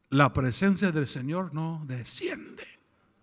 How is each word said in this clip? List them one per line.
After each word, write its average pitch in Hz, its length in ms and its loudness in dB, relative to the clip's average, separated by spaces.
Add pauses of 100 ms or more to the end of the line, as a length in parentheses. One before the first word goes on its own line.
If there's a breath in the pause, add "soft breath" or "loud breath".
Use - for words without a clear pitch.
la 139 220 6
presencia 175 600 2
del 151 160 0
Señor 151 460 -4
no 160 340 -4
desciende. - 800 -6 (560)